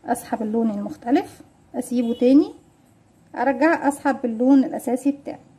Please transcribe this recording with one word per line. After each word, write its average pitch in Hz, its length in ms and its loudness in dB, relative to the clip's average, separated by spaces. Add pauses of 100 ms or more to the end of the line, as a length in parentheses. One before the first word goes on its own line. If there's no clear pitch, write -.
اسحب - 360 -6
اللون 220 300 -2
المختلف، 208 680 -4 (340)
اسيبه 247 440 -4
تاني، 277 340 6 (840)
ارجع 277 520 0
اسحب 277 380 -2
اللون 247 380 4
الاساسي 254 480 -2
بتاعي. - 280 -12 (200)